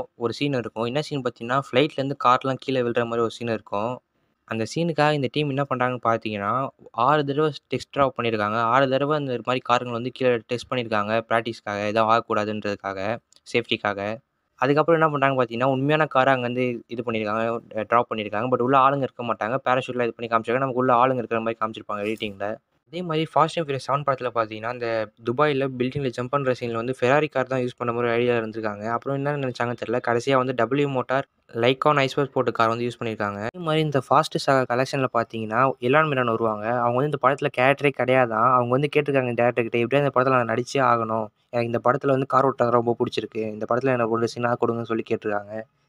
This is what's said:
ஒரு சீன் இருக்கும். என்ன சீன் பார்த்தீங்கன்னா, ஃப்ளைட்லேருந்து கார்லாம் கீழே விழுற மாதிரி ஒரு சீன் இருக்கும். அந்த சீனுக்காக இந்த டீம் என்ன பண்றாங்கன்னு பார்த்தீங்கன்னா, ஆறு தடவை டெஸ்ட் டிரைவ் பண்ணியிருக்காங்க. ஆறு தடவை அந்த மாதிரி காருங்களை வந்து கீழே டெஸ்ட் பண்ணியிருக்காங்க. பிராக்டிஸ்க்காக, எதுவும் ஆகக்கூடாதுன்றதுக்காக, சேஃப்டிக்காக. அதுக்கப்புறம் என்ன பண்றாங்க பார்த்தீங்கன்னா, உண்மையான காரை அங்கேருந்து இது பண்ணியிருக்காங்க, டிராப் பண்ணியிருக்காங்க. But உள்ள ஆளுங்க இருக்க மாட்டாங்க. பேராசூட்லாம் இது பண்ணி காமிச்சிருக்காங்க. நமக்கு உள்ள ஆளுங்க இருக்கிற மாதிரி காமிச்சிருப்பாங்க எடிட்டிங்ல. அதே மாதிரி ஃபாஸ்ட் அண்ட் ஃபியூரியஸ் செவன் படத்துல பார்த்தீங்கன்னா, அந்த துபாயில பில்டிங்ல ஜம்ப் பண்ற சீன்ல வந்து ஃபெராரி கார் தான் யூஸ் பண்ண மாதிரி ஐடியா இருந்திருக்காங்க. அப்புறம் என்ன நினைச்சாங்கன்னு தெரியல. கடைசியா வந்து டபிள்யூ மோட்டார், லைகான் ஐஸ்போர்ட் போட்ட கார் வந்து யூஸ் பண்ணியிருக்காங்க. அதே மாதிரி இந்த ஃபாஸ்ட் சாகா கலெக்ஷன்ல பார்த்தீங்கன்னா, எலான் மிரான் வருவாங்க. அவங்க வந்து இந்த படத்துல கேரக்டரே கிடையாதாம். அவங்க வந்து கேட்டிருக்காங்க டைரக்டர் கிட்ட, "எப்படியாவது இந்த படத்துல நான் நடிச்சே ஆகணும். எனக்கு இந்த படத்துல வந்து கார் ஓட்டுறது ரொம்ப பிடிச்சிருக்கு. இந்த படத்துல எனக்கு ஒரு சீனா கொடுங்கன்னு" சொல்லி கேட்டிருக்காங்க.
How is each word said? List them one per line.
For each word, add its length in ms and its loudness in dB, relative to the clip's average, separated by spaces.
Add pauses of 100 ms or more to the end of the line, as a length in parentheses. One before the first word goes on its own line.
(160)
ஒரு 160 -4
சீன் 240 -2
இருக்கும். 300 -4
என்ன 160 -2
சீன் 200 -6
பார்த்தீங்கன்னா, 400 -4
ஃப்ளைட்லேருந்து 560 -2
கார்லாம் 420 2
கீழே 220 -2
விழுற 220 0
மாதிரி 200 -2
ஒரு 100 -2
சீன் 180 -4
இருக்கும். 400 -4 (560)
அந்த 180 -2
சீனுக்காக 460 0
இந்த 180 0
டீம் 200 -2
என்ன 140 -2
பண்றாங்கன்னு 380 -2
பார்த்தீங்கன்னா, 500 0 (460)
ஆறு 260 4
தடவை 260 0 (160)
டெஸ்ட் 240 -6
டிரைவ் 240 2
பண்ணியிருக்காங்க. 520 0
ஆறு 220 4
தடவை 280 0
அந்த 240 -4
மாதிரி 240 -2
காருங்களை 300 0
வந்து 180 -6
கீழே 200 2 (120)
டெஸ்ட் 240 -6
பண்ணியிருக்காங்க. 440 -2 (120)
பிராக்டிஸ்க்காக, 600 -2
எதுவும் 260 2
ஆகக்கூடாதுன்றதுக்காக, 880 -2 (480)
சேஃப்டிக்காக. 540 -2 (600)
அதுக்கப்புறம் 380 4
என்ன 100 4
பண்றாங்க 280 0
பார்த்தீங்கன்னா, 340 0
உண்மையான 380 2
காரை 240 4
அங்கேருந்து 340 -2 (240)
இது 120 -8
பண்ணியிருக்காங்க, 420 -2 (380)
டிராப் 280 2
பண்ணியிருக்காங்க. 380 -4
But 140 0
உள்ள 160 4
ஆளுங்க 280 4
இருக்க 180 -8
மாட்டாங்க. 360 -2
பேராசூட்லாம் 480 -2
இது 80 -8
பண்ணி 140 -8
காமிச்சிருக்காங்க. 360 0
நமக்கு 160 -2
உள்ள 140 4
ஆளுங்க 260 2
இருக்கிற 180 -2
மாதிரி 200 -4
காமிச்சிருப்பாங்க 440 -6
எடிட்டிங்ல. 440 -6 (440)
அதே 100 -8
மாதிரி 220 -2
ஃபாஸ்ட் 320 2
அண்ட் 100 -2
ஃபியூரியஸ் 200 -6
செவன் 160 0
படத்துல 280 -2
பார்த்தீங்கன்னா, 400 -4
அந்த 180 -6 (340)
துபாயில 500 0
பில்டிங்ல 380 -4
ஜம்ப் 200 -6
பண்ற 220 0
சீன்ல 240 -4
வந்து 180 -4
ஃபெராரி 340 2
கார் 200 -2
தான் 140 -2
யூஸ் 140 -6
பண்ண 140 -4
மாதிரி 200 0
ஐடியா 240 2
இருந்திருக்காங்க. 540 -4
அப்புறம் 280 -4
என்ன 180 -2
நினைச்சாங்கன்னு 460 -4
தெரியல. 220 -2
கடைசியா 340 2
வந்து 180 0
டபிள்யூ 340 0
மோட்டார், 380 -2 (280)
லைகான் 460 4
ஐஸ்போர்ட் 320 0
போட்ட 200 0
கார் 180 2
வந்து 160 -2
யூஸ் 120 -6
பண்ணியிருக்காங்க. 460 -4
அதே 180 -8
மாதிரி 200 2
இந்த 200 0
ஃபாஸ்ட் 360 2
சாகா 280 2
கலெக்ஷன்ல 460 -2
பார்த்தீங்கன்னா, 500 -2 (200)
எலான் 260 4
மிரான் 240 0
வருவாங்க. 340 -2 (100)
அவங்க 200 0
வந்து 140 0
இந்த 120 -6
படத்துல 300 2
கேரக்டரே 420 2
கிடையாதாம். 560 2
அவங்க 220 2
வந்து 180 2
கேட்டிருக்காங்க 440 0
டைரக்டர் 320 2
கிட்ட, 120 -2
"எப்படியாவது 260 2
இந்த 100 0
படத்துல 220 4
நான் 160 2
நடிச்சே 320 -2
ஆகணும். 420 0 (220)
எனக்கு 220 -2
இந்த 120 -2
படத்துல 300 2
வந்து 160 0
கார் 180 4
ஓட்டுறது 280 2
ரொம்ப 220 2
பிடிச்சிருக்கு. 520 -4
இந்த 180 -8
படத்துல 280 0
எனக்கு 220 0
ஒரு 120 0
சீனா 260 -2
கொடுங்கன்னு" 360 -2
சொல்லி 160 -2
கேட்டிருக்காங்க. 480 -4 (340)